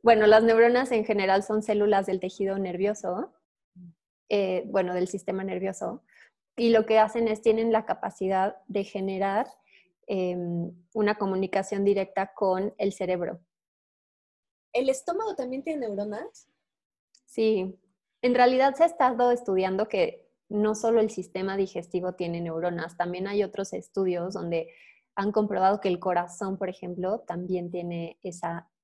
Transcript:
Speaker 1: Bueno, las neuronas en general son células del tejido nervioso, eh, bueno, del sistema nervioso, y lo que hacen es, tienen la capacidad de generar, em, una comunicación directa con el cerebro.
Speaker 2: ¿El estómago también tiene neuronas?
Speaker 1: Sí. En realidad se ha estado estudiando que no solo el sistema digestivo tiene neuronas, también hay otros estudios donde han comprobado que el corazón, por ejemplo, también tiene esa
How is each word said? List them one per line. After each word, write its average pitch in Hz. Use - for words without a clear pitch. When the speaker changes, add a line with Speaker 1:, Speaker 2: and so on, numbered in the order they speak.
Speaker 1:
Bueno, 214
las 220
neuronas 240
en 240
general 202
son 214
células 208
del 190
tejido 196
nervioso, 190
eh, 190
bueno, 185
del 180
sistema 190
nervioso, 185
y 233
lo 220
que 220
hacen 220
es, 214
tienen 226
la 214
capacidad 190
de 196
generar, 190
em, 175
una 208
comunicación 196
directa 196
con 190
el 202
cerebro. 180
Speaker 2:
¿El 262
estómago 381
también 262
tiene 294
neuronas? 208
Speaker 1:
Sí. 208
En 247
realidad 254
se 320
ha 339
estado 247
estudiando 190
que -
no 208
solo 226
el 220
sistema 190
digestivo 180
tiene 170
neuronas, 170
también 180
hay 202
otros 190
estudios 185
donde 170
han 202
comprobado 202
que 196
el 180
corazón, 180
por 185
ejemplo, 185
también 175
tiene 175
esa 175